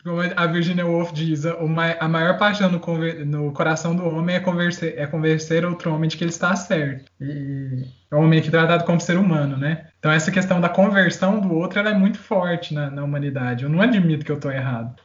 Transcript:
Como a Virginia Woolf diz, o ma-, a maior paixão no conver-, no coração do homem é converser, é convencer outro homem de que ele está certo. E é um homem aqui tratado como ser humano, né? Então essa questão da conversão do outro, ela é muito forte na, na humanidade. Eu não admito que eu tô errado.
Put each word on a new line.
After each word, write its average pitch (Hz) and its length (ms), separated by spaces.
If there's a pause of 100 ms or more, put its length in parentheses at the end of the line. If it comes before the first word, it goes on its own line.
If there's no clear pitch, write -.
Como 170 180
a 175 260
Virginia 175 400
Woolf 170 260
diz, 156 320
o 165 240
ma-, 165 320
a 160 80
maior 165 300
paixão 202 320
no 170 100
conver-, 165 440
no 147 280
coração 160 420
do 180 100
homem 170 320
é 180 40
converser, 175 560
é 147 100
convencer 156 580
outro 170 280
homem 156 160
de 156 80
que - 80
ele 170 60
está 180 260
certo. 147 480 (160)
E 139 640 (260)
é 147 60
um 156 80
homem 160 140
aqui 156 120
tratado 165 340
como 170 160
ser 175 180
humano, 147 380
né? 147 320 (100)
Então 156 120
essa 156 200
questão 185 300
da 170 80
conversão 190 680
do 190 160
outro, 180 240
ela 208 120
é 202 40
muito 196 240
forte 175 540
na, 147 180
na 143 140
humanidade. 135 600
Eu 147 60
não 165 120
admito 180 420
que 156 80
eu 143 80
tô 143 100
errado. 127 440 (100)